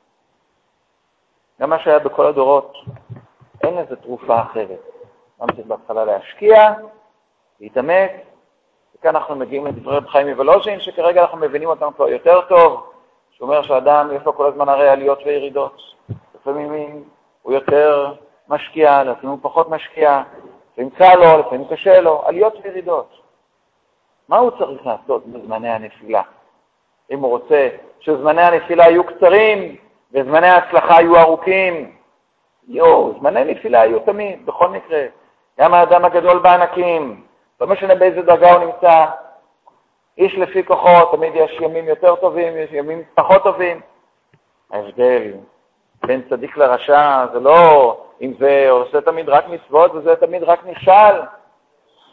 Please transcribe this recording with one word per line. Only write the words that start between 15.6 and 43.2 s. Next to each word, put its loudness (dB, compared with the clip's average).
לפעמים -12
הוא -8
יותר -2
משקיע, 0
לפעמים -10
הוא -12
פחות -4
משקיע, -4
לפעמים -12
קל 4
לו, 6
לפעמים -8
קשה 2
לו, 0
עליות -2
וירידות. -10
מה 0
הוא 0
צריך -10
לעשות -8
בזמני -12
הנפילה? -8
אם -10
הוא -6
רוצה -2
שזמני -2
הנפילה 2
יהיו 6
קצרים, 0
וזמני 0
ההצלחה 4
יהיו 4
ארוכים, 0
יו, 2
זמני -2
נפילה 0
יהיו 0
תמיד, -8
בכל -4
מקרה. -8
גם 2
האדם 4
הגדול 0
בענקים, 0
לא -4
משנה 0
באיזה 0
דרגה 4
הוא 2
נמצא, 2
איש -2
לפי -6
כוחו, 4
תמיד -4
יש -2
ימים -6
יותר 0
טובים, -4
יש -10
ימים -10
פחות 2